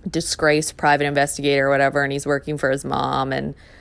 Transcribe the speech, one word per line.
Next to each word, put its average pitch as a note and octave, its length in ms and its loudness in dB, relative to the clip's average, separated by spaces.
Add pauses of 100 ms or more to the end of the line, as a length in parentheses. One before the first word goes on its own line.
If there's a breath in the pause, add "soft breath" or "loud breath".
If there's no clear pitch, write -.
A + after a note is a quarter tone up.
disgraced D#3 680 0
private D3 260 2
investigator C#3+ 600 0
or C#3 40 2
whatever, C#3 320 2
and C#3 80 0
he's C#3 140 -4
working C#3+ 320 -2
for C3+ 140 0
his C#3 160 -2
mom, C3+ 480 -2
and, C#3 200 -6 (260 soft breath)